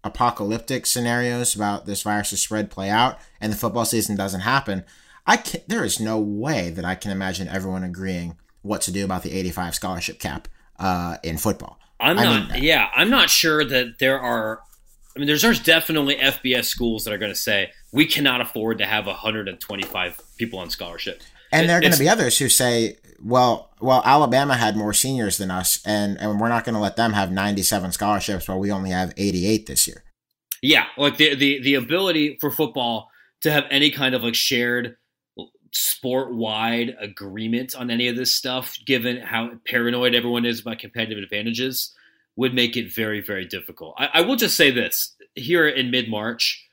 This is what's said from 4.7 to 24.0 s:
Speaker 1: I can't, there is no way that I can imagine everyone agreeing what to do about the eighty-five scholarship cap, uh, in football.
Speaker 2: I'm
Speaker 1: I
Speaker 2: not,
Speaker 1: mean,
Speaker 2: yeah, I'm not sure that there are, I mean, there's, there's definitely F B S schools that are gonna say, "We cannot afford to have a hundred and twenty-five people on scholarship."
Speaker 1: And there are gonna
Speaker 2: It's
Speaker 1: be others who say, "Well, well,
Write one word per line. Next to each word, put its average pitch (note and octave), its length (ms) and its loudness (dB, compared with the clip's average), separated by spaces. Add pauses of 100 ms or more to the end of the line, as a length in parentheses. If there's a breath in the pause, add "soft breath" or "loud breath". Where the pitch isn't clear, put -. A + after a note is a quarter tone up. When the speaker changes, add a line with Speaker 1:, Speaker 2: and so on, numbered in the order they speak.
Speaker 1:
I G#3+ 100 8
can't, - 320 -8
there G#3+ 160 0
is - 160 -2
no A2 180 0
way G#2 520 -2
that E2+ 160 -6
I F#2 100 -2
can G2+ 160 -8
imagine F#2+ 380 -4
everyone F#2 340 -4
agreeing F2 540 -6 (240)
what G2+ 200 -4
to F#2 100 -4
do G2 120 -2
about F#2 200 -4
the D#2+ 100 -6
eighty-five F2+ 420 -4
scholarship F#2 440 -6
cap, - 280 -8 (320)
uh, F2 420 -2
in D#2+ 160 -4
football. - 420 -4 (200)
Speaker 2:
I'm E3+ 180 4
Speaker 1:
I - 60 4
Speaker 2:
not, - 280 2
Speaker 1:
mean, - 120 -2
Speaker 2:
yeah, D3 320 4
I'm F3 140 4
not A#3+ 200 6
sure D3+ 360 4
that B2+ 340 -2
there C3+ 220 2
are, A2+ 400 -2 (520)
I C3 60 -12
mean, C#3+ 80 -2
there's, D3+ 140 2
there's A3+ 200 4
definitely D#3 560 2
F C3+ 240 0
B B2+ 120 0
S B2 160 0
schools A2+ 340 -2
that A2 80 -4
are G#2 60 -2
gonna G2+ 180 -4
say, G2+ 360 0 (200 soft breath)
"We D3 140 4
cannot C3+ 340 2
afford A2+ 380 -2
to G2+ 80 0
have G#2 220 -2
a F#2+ 60 -4
hundred G#2+ 360 -4
and F2 100 -12
twenty-five F#2 580 -6 (200)
people A2+ 220 -6
on E2+ 100 -10
scholarship." F2 520 -10 (300 soft breath)
Speaker 1:
And E3 160 4
there E3+ 100 4
are D#3+ 40 4
gonna D#3 100 6
Speaker 2:
It's D3 80 4
Speaker 1:
be C#3+ 80 4
others F3+ 300 4
who C3+ 100 0
say, A#2 500 2 (240)
"Well, B2 500 2 (100)
well, C3 240 4